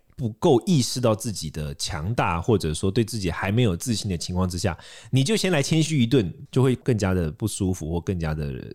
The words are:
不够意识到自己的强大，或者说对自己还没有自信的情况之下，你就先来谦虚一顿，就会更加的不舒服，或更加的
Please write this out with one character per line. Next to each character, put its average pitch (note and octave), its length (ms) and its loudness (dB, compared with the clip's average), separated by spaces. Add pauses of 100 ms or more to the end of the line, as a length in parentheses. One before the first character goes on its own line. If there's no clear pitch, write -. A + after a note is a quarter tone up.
(180)
不 A#2 120 -2
够 B2 360 4
意 E3 160 4
识 B2 200 -4
到 A#2 120 4
自 A2 160 -4
己 E2 200 -8
的 C#2+ 260 -8
强 E2+ 400 -6
大， F#2+ 240 0
或 G#2+ 180 2
者 D#2+ 160 -2
说 F#2+ 160 -2
对 A#2 140 2
自 G#2+ 160 -6
己 F#2 100 -2
还 F#2+ 220 -4
没 A#2 120 2
有 F#2+ 120 2
自 A#2 180 -4
信 G#2 160 -2
的 F2 80 0
情 F2+ 160 -8
况 F#2 140 2
之 F2+ 100 -6
下， F2 200 -2 (340)
你 C3+ 140 4
就 G#3+ 100 2
先 F#3 160 0
来 D3 100 4
谦 D#3+ 220 2
虚 D3+ 180 2
一 A#2 60 4
顿， A2+ 260 2 (160)
就 B2+ 140 2
会 C3 100 4
更 A#2+ 240 0
加 F#2+ 160 2
的 E2+ 160 0
不 F2+ 160 -4
舒 F#2+ 280 -2
服， D#2+ 180 -6
或 F2 80 -2
更 F#2 180 -4
加 D#2 160 -2
的 D2 200 -4 (220)